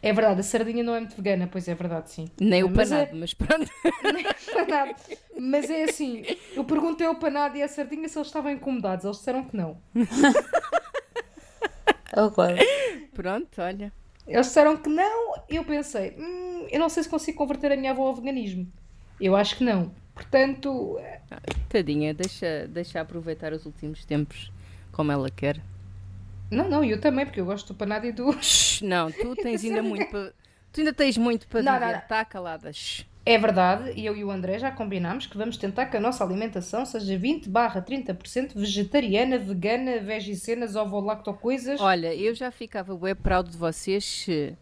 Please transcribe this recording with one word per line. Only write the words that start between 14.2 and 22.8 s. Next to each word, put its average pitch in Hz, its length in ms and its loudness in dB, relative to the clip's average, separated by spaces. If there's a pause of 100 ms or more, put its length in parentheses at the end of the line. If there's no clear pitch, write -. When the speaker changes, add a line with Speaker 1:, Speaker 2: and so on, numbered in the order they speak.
Speaker 1:
Eles 247 200 4
disseram 302 300 8
que 302 120 -4
não, 440 460 2 (140)
eu 320 160 -2
pensei, 294 540 -4
"Hum, 359 520 -8
eu 302 100 2
não 330 80 4
sei 320 140 0
se 311 60 -4
consigo 311 300 -4
converter 277 320 0
a 277 60 4
minha 262 160 0
avó 262 160 0
ao 262 60 0
veganismo." 233 520 -4 (540)
Eu 190 160 6
acho 202 200 2
que - 80 0
não. 185 280 2 (220)
Portanto, 269 840 2 (320)
Speaker 2:
Ah, - 100 -14 (280)
tadinha, 151 440 2
deixa, 165 560 -4
deixa 170 320 -6